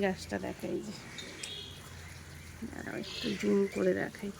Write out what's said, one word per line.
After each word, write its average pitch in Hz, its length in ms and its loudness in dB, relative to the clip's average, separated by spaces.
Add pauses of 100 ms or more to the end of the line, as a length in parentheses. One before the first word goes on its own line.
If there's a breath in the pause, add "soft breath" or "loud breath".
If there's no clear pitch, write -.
গাছটা 190 400 2
দেখো, - 200 -4 (100)
এই - 120 2
যে, 208 80 -4 (1800)
দাঁড়াও - 340 -4
একটু - 220 -4 (140)
জুম 202 180 8 (160)
করে 185 260 6
দেখাই, 202 400 -2